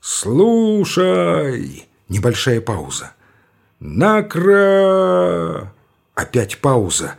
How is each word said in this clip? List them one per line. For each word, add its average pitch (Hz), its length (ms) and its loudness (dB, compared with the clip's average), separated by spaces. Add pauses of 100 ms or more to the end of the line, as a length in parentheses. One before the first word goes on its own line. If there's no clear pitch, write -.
Слушай! 180 1900 0 (200)
Небольшая 113 520 0
пауза. 87 520 -8 (680)
Накра! 185 1900 0 (420)
Опять - 460 -4
пауза. 104 580 0